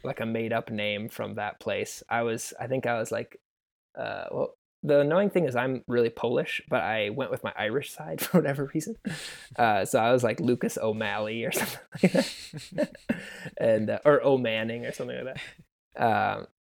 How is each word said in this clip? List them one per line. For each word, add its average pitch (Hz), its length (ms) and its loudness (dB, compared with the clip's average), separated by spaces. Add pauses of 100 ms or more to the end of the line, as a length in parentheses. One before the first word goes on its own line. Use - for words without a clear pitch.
like, 131 160 -6
a 117 60 -4
made 113 260 -2
up 113 180 -2
name 104 380 -4
from 104 260 -8
that 104 260 -6
place. 101 500 -4
I 117 120 0
was, 113 380 -4
I 123 60 -6
think 127 200 -2
I 120 120 0
was, 113 120 -4
like, 113 300 -6 (580)
uh, 104 320 -6
well, - 240 -4 (280)
the 143 180 6
annoying 175 300 4
thing 175 160 2
is 123 100 0
I'm 127 320 0
really 120 220 4
Polish, 123 580 -2
but 123 140 2
I 107 260 0
went 117 220 -4
with 127 120 -4
my - 140 -4
Irish 110 340 -2
side 160 300 -8
<laughs> - 20 -4
for - 160 4
whatever 143 360 0
reason. 220 220 -4 (600)
Uh, 104 300 4
so 127 120 2
I 113 140 6
was, 127 100 6
like, 113 180 2
Lucas 123 360 0
O'Malley 107 680 -2
or - 80 -2
<laughs> - 0 -
something - 260 -2 (240)
like 185 100 6
that. - 880 -4
<laughs> - 40 -20 (540)
And, 110 300 4
uh, 107 160 -2
or 143 180 8
O'Manning 117 600 2
or 120 80 -6
something 127 320 -8
like 131 120 -8 (600)
that. 104 400 2
Um, - 100 -8 (160)